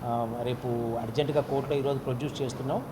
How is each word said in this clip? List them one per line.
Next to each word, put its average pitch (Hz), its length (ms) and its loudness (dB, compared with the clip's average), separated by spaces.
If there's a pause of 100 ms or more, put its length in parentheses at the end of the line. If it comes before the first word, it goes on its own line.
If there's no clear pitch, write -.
ఆ, 117 380 0
రేపు 123 260 -2 (340)
అర్జెంటుగా 139 380 2
కోర్టులో 139 360 0
ఈరోజు 139 220 2
ప్రొడ్యూస్ 131 440 -2
చేస్తున్నాం. 131 500 -2